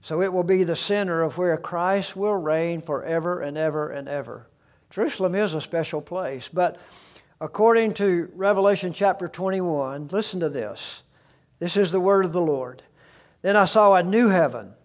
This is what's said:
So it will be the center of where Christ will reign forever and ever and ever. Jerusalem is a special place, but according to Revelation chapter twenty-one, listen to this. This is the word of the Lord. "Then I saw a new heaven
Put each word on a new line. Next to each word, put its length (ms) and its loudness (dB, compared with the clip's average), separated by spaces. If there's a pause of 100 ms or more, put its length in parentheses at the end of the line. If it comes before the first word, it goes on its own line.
So 220 -4
it 100 -2
will 120 0
be 180 2
the 140 0
center 460 -2
of 160 -4
where 180 2
Christ 580 -2
will 220 -2
reign 440 -2
forever 600 -4
and 160 -6
ever 320 -2
and 180 -10
ever. 380 -10 (440)
Jerusalem 440 -2
is 200 0
a 60 -2
special 400 -4
place, 480 -8
but 300 0 (640)
according 540 2
to 400 0
Revelation 580 2
chapter 340 0
twenty-one, 840 -4
listen 260 -4
to 100 0
this. 540 -8 (560)
This 180 -4
is 140 2
the 100 0
word 240 4
of 80 -2
the 80 0
Lord. 440 -2 (580)
"Then 140 2
I 80 8
saw 300 6
a 80 6
new 260 4
heaven 560 0